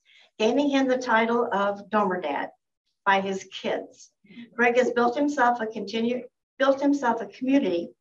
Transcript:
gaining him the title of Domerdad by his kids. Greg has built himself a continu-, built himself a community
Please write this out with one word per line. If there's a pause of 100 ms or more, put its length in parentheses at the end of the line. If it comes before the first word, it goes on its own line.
(380)
gaining
him
the
title
of
Domerdad (540)
by
his
kids. (420)
Greg
has
built
himself
a
continu-, (340)
built
himself
a
community (120)